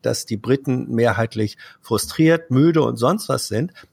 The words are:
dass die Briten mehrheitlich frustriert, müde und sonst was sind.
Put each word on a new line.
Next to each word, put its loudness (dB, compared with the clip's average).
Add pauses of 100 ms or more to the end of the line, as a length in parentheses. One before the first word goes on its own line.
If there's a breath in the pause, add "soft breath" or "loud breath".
dass -4
die -6
Briten -2
mehrheitlich 0 (240 loud breath)
frustriert, 0
müde 4
und -2
sonst -2
was -4
sind. -4 (200 loud breath)